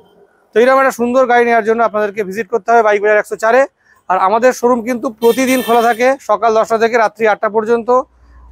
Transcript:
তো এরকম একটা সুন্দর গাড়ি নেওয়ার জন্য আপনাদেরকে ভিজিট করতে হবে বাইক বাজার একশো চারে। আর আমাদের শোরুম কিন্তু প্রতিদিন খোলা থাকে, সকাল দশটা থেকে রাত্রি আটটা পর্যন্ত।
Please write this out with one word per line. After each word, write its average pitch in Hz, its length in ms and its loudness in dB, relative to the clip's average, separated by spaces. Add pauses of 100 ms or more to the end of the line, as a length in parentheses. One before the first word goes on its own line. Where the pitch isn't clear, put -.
(520)
তো - 100 -4
এরকম 262 200 4
একটা 262 180 0
সুন্দর 247 320 0
গাড়ি 240 160 4
নেওয়ার 233 220 0
জন্য 226 200 0
আপনাদেরকে 208 400 -4
ভিজিট 196 240 -8
করতে 226 160 -4
হবে 233 180 4
বাইক 208 160 2
বাজার 208 200 2
একশো - 200 -10
চারে। 233 180 2 (480)
আর 180 80 0 (100)
আমাদের 233 320 2
শোরুম 240 280 0
কিন্তু 247 200 -6 (140)
প্রতিদিন 247 460 2
খোলা 233 200 2
থাকে, 240 200 0 (220)
সকাল 214 280 0
দশটা 226 260 0
থেকে 226 200 0
রাত্রি 208 280 -4
আটটা 214 240 -2
পর্যন্ত। 226 340 -2 (640)